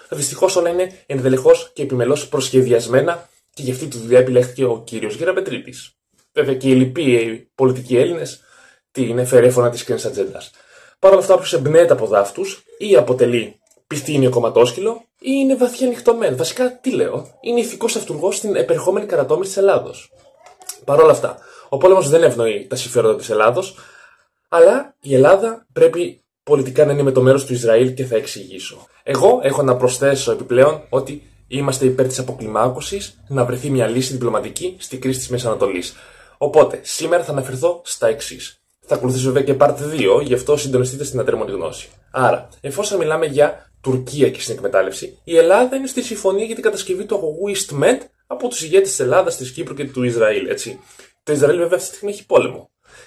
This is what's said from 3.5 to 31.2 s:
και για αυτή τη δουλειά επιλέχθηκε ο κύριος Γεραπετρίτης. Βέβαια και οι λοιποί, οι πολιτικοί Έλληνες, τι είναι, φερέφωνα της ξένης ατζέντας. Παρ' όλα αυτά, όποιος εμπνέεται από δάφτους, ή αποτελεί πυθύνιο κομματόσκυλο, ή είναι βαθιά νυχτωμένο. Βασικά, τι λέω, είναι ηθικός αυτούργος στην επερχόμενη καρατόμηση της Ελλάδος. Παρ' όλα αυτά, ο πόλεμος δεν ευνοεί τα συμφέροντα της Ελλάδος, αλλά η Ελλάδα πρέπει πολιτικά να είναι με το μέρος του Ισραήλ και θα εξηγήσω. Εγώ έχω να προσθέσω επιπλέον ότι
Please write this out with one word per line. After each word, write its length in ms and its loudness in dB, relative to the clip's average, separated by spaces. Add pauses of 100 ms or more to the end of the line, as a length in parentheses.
και 80 -14
για 100 -4
αυτή 140 -10
τη 120 -12
δουλειά 200 4
επιλέχθηκε 460 2
ο 200 -2
κύριος 300 -8
Γεραπετρίτης. 840 -6 (360)
Βέβαια 220 0
και 140 -2
οι 60 6
λοιποί, 280 2
οι 520 -2
πολιτικοί 420 0
Έλληνες, 440 -2 (500)
τι 180 -4
είναι, 160 -2
φερέφωνα 460 4
της 140 -8
ξένης 200 -4
ατζέντας. 460 -6 (480)
Παρ' 140 6
όλα 80 6
αυτά, 140 2
όποιος 180 0
εμπνέεται 400 4
από 140 2
δάφτους, 580 -2 (140)
ή 180 2
αποτελεί 640 0 (260)
πυθύνιο 440 0
κομματόσκυλο, 720 0 (160)
ή 120 -6
είναι 260 2
βαθιά 300 0
νυχτωμένο. 500 0
Βασικά, 440 -4
τι 100 -4
λέω, 500 -4
είναι 200 -2
ηθικός 360 -4
αυτούργος 400 -4
στην 200 -4
επερχόμενη 500 0
καρατόμηση 420 0
της 80 -12
Ελλάδος. 560 -2 (720)
Παρ' 160 4
όλα 100 8
αυτά, 280 0 (300)
ο 80 -2
πόλεμος 320 4
δεν 140 4
ευνοεί 440 0
τα 100 -8
συμφέροντα 400 0
της 140 -10
Ελλάδος, 460 0 (720)
αλλά 520 4
η 140 -2
Ελλάδα 580 2
πρέπει 500 0 (200)
πολιτικά 420 2
να 80 2
είναι 100 0
με 100 2
το 100 0
μέρος 220 4
του 80 -10
Ισραήλ 420 2
και 100 -8
θα 120 -2
εξηγήσω. 680 -10 (160)
Εγώ 400 2
έχω 200 0
να 140 2
προσθέσω 560 0
επιπλέον 560 2
ότι 340 -6 (260)